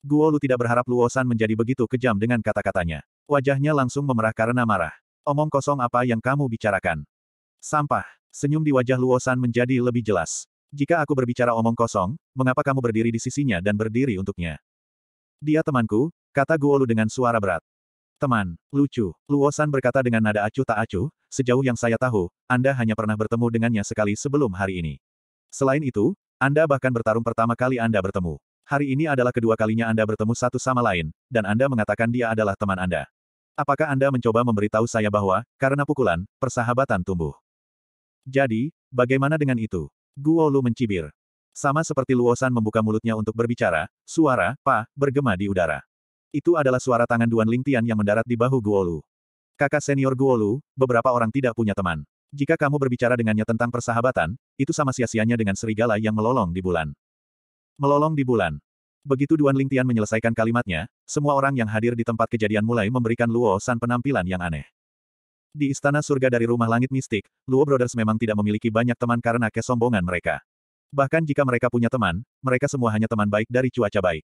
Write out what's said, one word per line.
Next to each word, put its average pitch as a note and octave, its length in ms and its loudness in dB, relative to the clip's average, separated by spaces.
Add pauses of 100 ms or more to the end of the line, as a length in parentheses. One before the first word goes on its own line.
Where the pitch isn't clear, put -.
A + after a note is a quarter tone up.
Guo D3 240 4
Lu D3+ 80 2
tidak B2+ 240 0
berharap A#2+ 240 2
Luo B2 240 2
San C3 160 -2
menjadi A2+ 320 0
begitu A2+ 320 -2
kejam B2 240 0
dengan A#2 240 0
kata-katanya. F#2+ 640 -4 (240)
Wajahnya C#3 480 0
langsung C#3 320 0
memerah A2+ 320 0
karena A#2+ 240 0
marah. F#2+ 320 -2 (320)
"Omong D3+ 240 0
kosong C#3+ 320 0
apa B2 240 0
yang A2+ 160 0
kamu C#3 240 0
bicarakan? G2+ 640 -2 (480)
Sampah." D3 480 -2 (240)
Senyum D3+ 320 -2
di D3+ 80 0
wajah B2+ 320 2
Luo B2+ 160 2
San B2+ 240 0
menjadi B2 400 0
lebih A#2+ 240 0
jelas. F2 400 -2 (240)
"Jika D3 320 0
aku C#3+ 160 0
berbicara A#2+ 400 0
omong A2+ 160 2
kosong, A2+ 480 -2 (160)
mengapa B2+ 240 0
kamu C3+ 240 0
berdiri A2+ 240 2
di A2+ 80 -4
sisinya B2+ 480 -2
dan G#2 80 2
berdiri A2 480 -2
untuknya?" F2 400 -6 (800)
"Dia D3+ 240 2
temanku," B2 480 0 (200)
kata C#3 240 0
Guo C#3 240 4
Lu C3 40 4
dengan A2 240 0
suara A#2 320 0
berat. F2+ 240 -2 (560)
"Teman, G#2 380 0 (100)
lucu," C3+ 400 0 (160)
Luo C#3+ 240 2
San D3+ 240 -2
berkata B2+ 320 2
dengan A2+ 160 2
nada G#2 240 0
acuh C3 220 -2
tak A2 180 0
acuh, G#2 240 -4 (240)
"sejauh B2+ 320 2
yang A#2+ 140 0
saya A#2 180 0
tahu, G#2+ 320 0 (160)
Anda C3 320 2
hanya A2 160 0
pernah G#2+ 240 -2
bertemu A#2 320 0
dengannya A2+ 380 0
sekali G#2 260 -2
sebelum C3+ 400 0
hari F#2 320 -4
ini. D2 100 -6 (540)
Selain C3+ 320 0
itu, C3 320 0 (240)
Anda D3 320 2
bahkan C3 240 0
bertarung A2+ 320 0
pertama A#2 320 0
kali B2+ 240 -2
Anda A2+ 240 0
bertemu." F2+ 320 -4 (280)
"Hari C#3 320 -2
ini D#3 80 0
adalah B2+ 240 0
kedua A2+ 240 0
kalinya A2 340 0
Anda A2 160 0
bertemu G#2+ 300 -2
satu B2 240 -2
sama B2 240 -2
lain, F2 320 -2 (160)
dan A2+ 160 -2
Anda A#2 240 2
mengatakan A2 400 0
dia A#2 240 -2
adalah G#2+ 240 0
teman F#2+ 240 -4
Anda. F2 240 -4 (480)
Apakah D3 400 0
Anda C3+ 160 2
mencoba A#2+ 320 2
memberitahu A2 480 0
saya G#2+ 180 0
bahwa, G2+ 380 0 (100)
karena C#3 300 0
pukulan, G2+ 400 0 (160)
persahabatan A#2+ 640 0
tumbuh?" E2 320 -4 (880)
"Jadi, C3 480 0 (160)
bagaimana C3+ 480 2
dengan C3 240 0
itu?" F2 260 -4 (300)
Guo D#3 320 2
Lu C#3 160 2
mencibir. G2+ 480 -2 (420)
Sama D3+ 320 -2
seperti C#3 240 -2
Luo A#2+ 240 4
San B2+ 160 0
membuka A2 320 0
mulutnya A2 320 0
untuk A2 160 -4
berbicara, A2 560 -2 (160)
suara, B2 560 0
"pa," A#2+ 320 0
bergema C3+ 480 0
di G2+ 80 -2
udara. E2+ 320 0 (560)
Itu E3+ 240 2
adalah B2+ 240 2
suara A#2+ 240 2
tangan A#2 240 2
Duan A2 160 2
Lingtian B2 400 0
yang A2+ 80 0
mendarat G#2+ 320 0
di A#2+ 80 -2
bahu B2+ 240 2
Guo G2+ 240 0
Lu. E2+ 160 -2 (560)
"Kakak D3 240 0
senior C3+ 400 0
Guo C3+ 160 4
Lu, G#2 160 2 (240)
beberapa B2 400 2
orang A#2+ 160 0
tidak B2+ 240 0
punya A2 160 0
teman. E2+ 320 -4 (320)
Jika C#3+ 240 0
kamu C#3+ 160 0
berbicara B2 400 0
dengannya A2 320 0
tentang A#2+ 240 -2
persahabatan, A#2 640 -2 (240)
itu C#3 160 0
sama C#3 160 0
sia-sianya A2+ 480 0
dengan G2 160 0
serigala A2 400 0
yang G#2+ 160 0
melolong G#2+ 400 0
di F2+ 80 -4
bulan." E2+ 320 -2 (880)
Melolong C#3+ 360 2
di C3+ 120 0
bulan. F2+ 320 0 (480)
Begitu C#3+ 320 2
Duan C#3 160 4
Lingtian C3+ 320 0
menyelesaikan A2+ 480 0
kalimatnya, A2 560 -2 (160)
semua D3 320 0
orang C#3 160 0
yang A2 160 0
hadir A2+ 240 0
di A#2 80 -2
tempat A#2 280 0
kejadian G#2+ 360 0
mulai A#2 240 0
memberikan A#2+ 360 0
Luo A2+ 360 2
San B2 160 -2
penampilan A#2+ 480 -2
yang F#2 120 -2
aneh. D#2+ 280 -6 (880)
Di C#3+ 160 0
Istana C#3+ 320 0
Surga C3+ 240 2
dari A#2 240 2
Rumah A#2 160 2
Langit B2 240 2
Mistik, C3 400 -4 (160)
Luo C3 160 4
Brothers B2+ 320 2
memang A2 240 0
tidak G#2+ 160 0
memiliki G#2 320 0
banyak A#2 320 0
teman A#2+ 240 -2
karena A#2 240 0
kesombongan A2+ 560 0
mereka. F2 400 -4 (480)
Bahkan C#3+ 360 0
jika C#3 200 0
mereka B2 200 0
punya A#2+ 200 0
teman, G#2 360 -2 (160)
mereka C3 280 -2
semua B2 240 -2
hanya G#2+ 160 0
teman G#2 200 0
baik G#2+ 200 0
dari B2+ 240 0
cuaca G#2+ 320 -2
baik. E2 280 -2